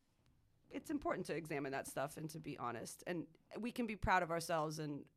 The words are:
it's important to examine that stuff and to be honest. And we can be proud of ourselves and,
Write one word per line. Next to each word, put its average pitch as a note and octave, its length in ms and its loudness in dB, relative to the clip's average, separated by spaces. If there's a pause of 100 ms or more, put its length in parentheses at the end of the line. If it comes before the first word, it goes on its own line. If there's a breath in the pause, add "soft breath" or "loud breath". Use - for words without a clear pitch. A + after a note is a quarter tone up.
(680)
it's - 200 -6
important D4 380 2
to D#3+ 80 0
examine D3 380 0
that C3+ 140 -2
stuff C#3 300 0
and D#3 140 -4
to D#3+ 80 -8
be - 180 -6
honest. A#2+ 500 -4
And E3+ 180 0 (340)
we A#3 120 -2
can B3 160 0
be G#3+ 80 -2
proud F#3 280 6
of D#3+ 80 0
ourselves D#3+ 480 2
and, C#3+ 220 -2 (160)